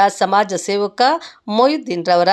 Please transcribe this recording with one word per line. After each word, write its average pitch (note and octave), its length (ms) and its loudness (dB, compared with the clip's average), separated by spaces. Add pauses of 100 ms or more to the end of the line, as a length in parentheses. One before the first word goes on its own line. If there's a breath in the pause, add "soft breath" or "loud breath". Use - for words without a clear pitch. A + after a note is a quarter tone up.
ಸಮಾಜ G3 460 0
ಸೇವಕ G3+ 480 -4 (460 loud breath)
ಮೊಯುದ್ದೀನ್ A3+ 580 -2
ರವರ F3 280 2